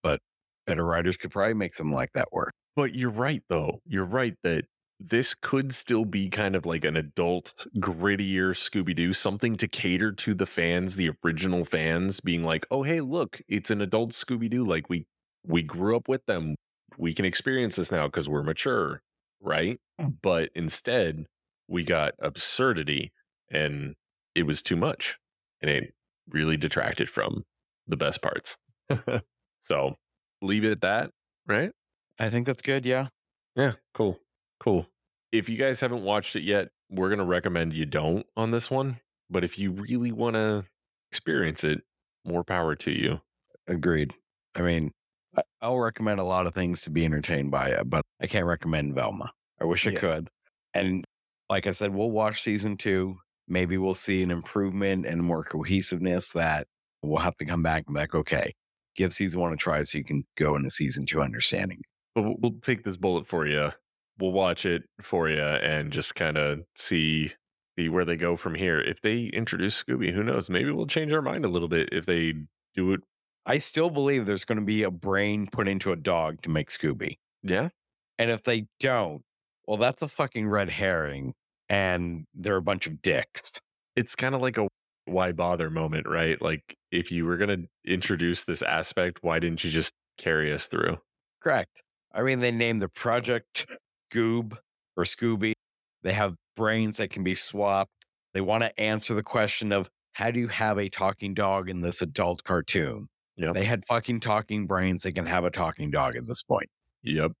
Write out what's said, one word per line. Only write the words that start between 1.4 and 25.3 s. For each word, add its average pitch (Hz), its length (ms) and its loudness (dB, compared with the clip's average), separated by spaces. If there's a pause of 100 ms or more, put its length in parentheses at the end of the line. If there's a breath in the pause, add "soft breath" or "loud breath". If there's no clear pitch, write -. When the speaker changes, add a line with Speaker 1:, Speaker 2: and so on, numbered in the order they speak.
Speaker 1:
make 98 200 -2
something 76 200 -2
like 64 200 -2
that - 180 -2
work. - 200 -4 (240)
Speaker 2:
But 139 180 2
you're 123 160 0
right, 123 380 -2
though. 78 380 0
You're 98 180 0
right 113 300 0 (100)
that 82 220 0 (340)
this 120 340 2
could 135 400 -2
still 113 300 0
be 98 240 -2
kind 98 280 0
of 85 100 -2
like 82 180 -2
an 78 120 2
adult, 85 720 -2 (120)
grittier 95 760 0
Scooby-Doo, 87 580 0
something 104 440 0
to 104 120 -2
cater 101 440 0
to 104 220 -2
the 92 120 0
fans, 90 500 0
the 87 140 2 (140)
original 87 400 0
fans, 82 560 0
being 85 240 0
like, 80 260 -2
"Oh, 135 120 0
hey, 160 180 0
look, 143 480 -4
it's 98 220 -2
an 104 100 0
adult 110 300 0
Scooby-Doo. 117 540 -2
Like, 82 240 0
we, 87 180 -2 (380)
we 87 180 2
grew 87 340 0
up - 120 -4
with 131 180 0
them. 80 280 0 (420)
We 82 180 -2
can 98 100 0
experience 120 520 0
this 90 160 -2
now 76 160 2
'cause 76 200 -4
we're 73 140 0
mature," 80 600 -2 (380)
right? 87 380 0 (220)
Speaker 1:
Mm. 143 220 -2
Speaker 2:
But 87 320 2
instead, 82 720 -2 (420)
we 87 160 -2
got 78 340 0
absurdity, 76 960 0 (380)
and 73 440 -2 (400)
it 87 100 2
was 73 180 0
too 87 140 0
much, - 400 -2 (440)